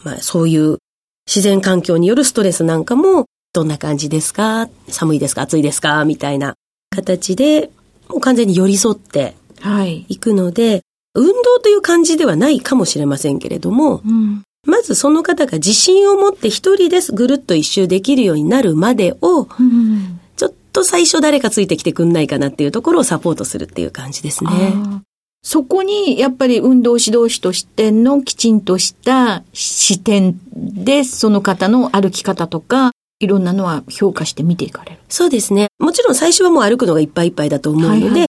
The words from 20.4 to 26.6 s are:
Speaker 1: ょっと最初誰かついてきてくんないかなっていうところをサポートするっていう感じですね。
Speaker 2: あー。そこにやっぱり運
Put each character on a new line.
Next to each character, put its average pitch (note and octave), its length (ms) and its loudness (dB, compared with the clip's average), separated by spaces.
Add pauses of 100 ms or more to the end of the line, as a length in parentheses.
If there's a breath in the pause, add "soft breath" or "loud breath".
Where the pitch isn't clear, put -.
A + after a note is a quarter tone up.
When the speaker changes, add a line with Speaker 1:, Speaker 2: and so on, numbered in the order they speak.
Speaker 1:
ょ - 20 -2
っ - 60 -6 (180)
と F#4+ 120 -2
最 F4 220 2
初 D#4+ 140 0
誰 D4 200 2
か A3+ 100 -2
つ - 120 -2
い F#3+ 60 0
て - 100 -2
き - 60 -14
て E3 80 -2
く E3+ 140 -2
ん E3+ 80 2
な D#3+ 80 2
い C#3 60 0
か C#3+ 100 -4
な C#3 120 -2
っ - 20 -6
て D3 120 -6
い C#3+ 40 0
う C#3+ 40 -4
と A#3 100 -4
こ E3+ 120 0
ろ - 60 2
を C4 40 2
サ D#3+ 160 -2
ポ E3+ 120 -2
ー D3+ 40 -2
ト G2+ 80 -10
す - 140 -8
る D2 80 -8
っ - 20 -20
て - 140 -10
い D#2+ 40 -4
う - 60 -10
感 C3+ 200 -14
じ - 100 -12
で D3 100 -8
す - 120 -6
ね。 E3 80 -4
Speaker 2:
あ - 20 0 (460)
ー。 - 0 - (440)
そ D#4 200 -2
こ F4+ 180 0
に G4 380 -2
や C4+ 80 2
っ B3+ 80 -4
ぱ C4+ 100 -2
り B3 140 2
運 B3+ 240 4